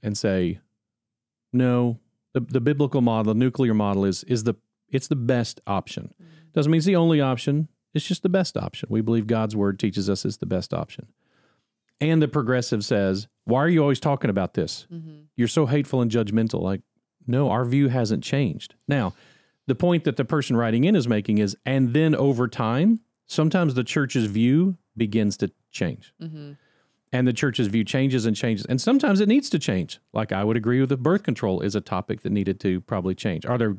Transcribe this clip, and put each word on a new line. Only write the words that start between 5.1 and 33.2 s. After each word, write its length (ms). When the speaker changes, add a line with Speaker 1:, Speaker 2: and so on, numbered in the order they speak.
Speaker 1:
best 500
option." 560
Speaker 2:
Mm. 40
Speaker 1:
Doesn't 200
mean 60
it's 80
the 100
only 240
option. 480
It's 140
just 160
the 60
best 280
option. 340
We 100
believe 260
God's 300
word 220
teaches 300
us 160
it's 140
the 80
best 260
option. 360
And 220
the 60
progressive 560
says, 440
"Why 180
are 60
you 140
always 180
talking 300
about 240
this? 360
Speaker 2:
Mm-hmm. 320
Speaker 1:
You're 120
so 180
hateful 340
and 100
judgmental." 520
Like, 180
no, 240
our 160
view 220
hasn't 360
changed. 520
Now, 260
the 80
point 300
that 120
the 80
person 320
writing 280
in 120
is 100
making 320
is, 180
and 260
then 220
over 340
time, 520
sometimes 480
the 100
church's 400
view 540
begins 400
to 160
change. 500
Speaker 2:
Mm-hmm. 320
Speaker 1:
And 140
the 60
church's 340
view 180
changes 400
and 120
changes. 300
And 140
sometimes 400
it 80
needs 220
to 80
change. 420
Like, 200
I 120
would 120
agree 240
with 100
the 60
birth 280
control 360
is 140
a 60
topic 420
that 80
needed 300
to 220
probably 340
change. 280